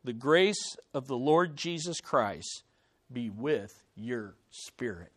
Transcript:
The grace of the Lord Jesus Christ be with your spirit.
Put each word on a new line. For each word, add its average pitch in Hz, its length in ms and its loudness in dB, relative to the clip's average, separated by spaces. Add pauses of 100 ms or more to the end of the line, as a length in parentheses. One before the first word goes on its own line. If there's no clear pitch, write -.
The 123 100 -6
grace 165 600 4 (180)
of 131 140 -4
the 135 80 -2
Lord 151 400 4
Jesus 165 460 -6
Christ 101 640 0 (480)
be 120 180 -4
with 107 540 -2 (120)
your 113 400 -8 (140)
spirit. 92 680 -10